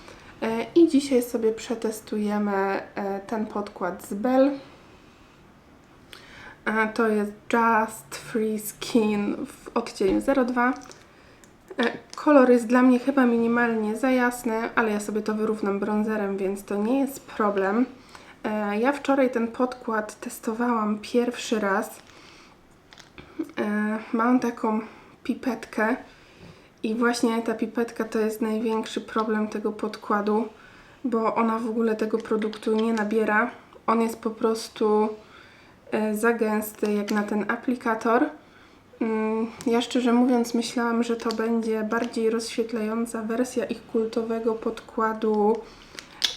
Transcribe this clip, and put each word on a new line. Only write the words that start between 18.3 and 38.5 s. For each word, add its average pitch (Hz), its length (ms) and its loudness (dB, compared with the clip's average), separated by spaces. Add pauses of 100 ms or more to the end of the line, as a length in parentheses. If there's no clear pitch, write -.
E, 214 360 -2
ja 247 120 4
wczoraj 277 380 2
ten 233 180 0
podkład 226 720 -4
testowałam 226 800 -2
pierwszy 240 580 -2
raz. 202 300 0 (1700)
E, 214 400 -2 (160)
mam 247 260 4
taką 233 400 -2 (440)
pipetkę 226 720 -2 (880)
i 220 120 -2
właśnie 233 460 2
ta 226 120 -4
pipetka 233 500 -4
to 220 160 -2
jest 214 220 -2
największy 220 600 -2
problem 214 460 -2
tego 214 240 -4
podkładu, 214 760 -2 (560)
bo 226 320 0
ona 226 240 0
w 233 100 -4
ogóle 220 260 0
tego 220 220 -2
produktu 220 580 -2
nie 226 180 2
nabiera. 214 580 2 (360)
On 226 140 4
jest 226 200 -2
po 226 80 -4
prostu, 214 800 0 (840)
e, 214 240 0
za 233 180 2
gęsty 214 600 -2
jak 208 180 -2
na 208 120 2
ten 208 280 -2
aplikator. 233 760 0 (760)